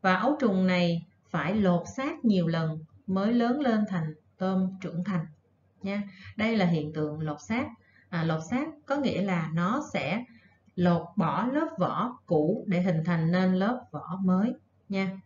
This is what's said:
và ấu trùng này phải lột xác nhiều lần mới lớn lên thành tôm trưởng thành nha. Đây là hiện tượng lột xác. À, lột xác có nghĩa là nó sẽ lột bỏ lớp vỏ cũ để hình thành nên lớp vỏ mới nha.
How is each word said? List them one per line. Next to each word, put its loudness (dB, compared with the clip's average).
và 2
ấu 2
trùng 4
này 2
phải -2
lột 4
xác -6
nhiều 4
lần -2
mới 0
lớn 2
lên 2
thành -4
tôm 0
trưởng -6
thành -2
nha. -4
Đây 0
là 4
hiện 0
tượng -4
lột -6
xác. -4
À, -4
lột 0
xác 0
có 0
nghĩa 0
là 0
nó 0
sẽ -2
lột 2
bỏ 0
lớp 0
vỏ -2
cũ 2
để 2
hình 2
thành 2
nên 4
lớp 0
vỏ -8
mới 4
nha. -2